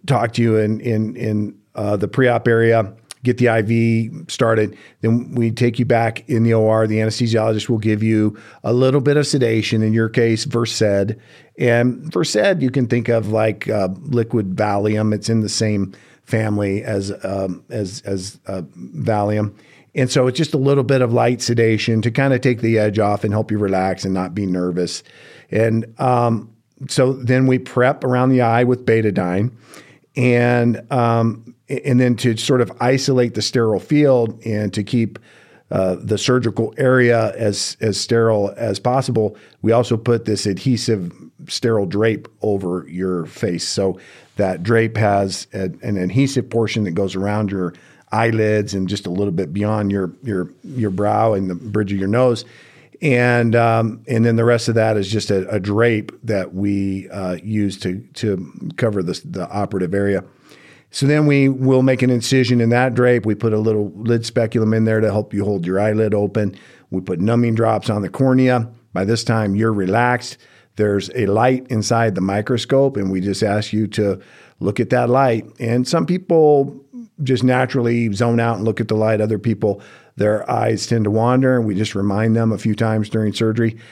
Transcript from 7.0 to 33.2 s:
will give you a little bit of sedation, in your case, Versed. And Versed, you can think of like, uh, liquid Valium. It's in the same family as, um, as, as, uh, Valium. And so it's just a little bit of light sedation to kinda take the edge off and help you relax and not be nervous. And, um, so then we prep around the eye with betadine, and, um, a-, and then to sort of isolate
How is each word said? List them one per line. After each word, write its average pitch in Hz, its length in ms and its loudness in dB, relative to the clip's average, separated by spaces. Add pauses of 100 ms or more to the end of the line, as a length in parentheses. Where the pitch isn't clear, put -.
will 117 120 0
give 107 220 0
you 107 380 2 (240)
a - 80 -2
little 131 300 2
bit 143 160 2
of 147 100 2
sedation, 113 540 0
in 110 100 2
your 113 160 2
case, 113 380 0
Versed. 107 720 0 (420)
And 120 400 2 (160)
Versed, 190 480 0
you 131 100 0
can 127 160 0
think 117 220 0
of 113 180 0
like, 110 400 -2
uh, 101 220 0 (140)
liquid 113 520 -2
Valium. 107 580 0
It's 107 140 -6
in 113 140 2
the 104 80 -4
same 101 440 -2 (300)
family 104 580 -2
as, 101 300 -4 (140)
um, 95 440 -6
as, 107 360 -8
as, 98 420 -8
uh, 95 140 -8 (160)
Valium. 104 760 -2 (420)
And 127 140 0
so 127 180 2
it's 127 100 -2
just 160 160 -2
a 156 40 0
little 139 280 2
bit 131 160 2
of 120 100 0
light 120 300 0
sedation 113 640 2
to 117 80 0
kinda 135 280 2
take 123 220 0
the 113 180 2
edge 107 200 0
off 101 260 0
and 104 80 -2
help 107 180 -2
you 107 60 0
relax 95 480 -2
and 95 80 -2
not 90 200 -4
be 101 120 -4
nervous. 90 580 -2 (480)
And, 113 480 0
um, 120 540 0 (340)
so 131 240 0
then 131 360 2
we 131 120 2
prep 127 460 0
around 127 240 2
the 127 120 4
eye 117 220 2
with 123 220 0
betadine, 104 680 0 (640)
and, 120 640 2 (100)
um, 117 640 0 (140)
a-, 135 180 -6
and 127 120 4
then 123 180 4
to 117 180 0
sort 127 260 2
of 104 180 -2
isolate 127 560 0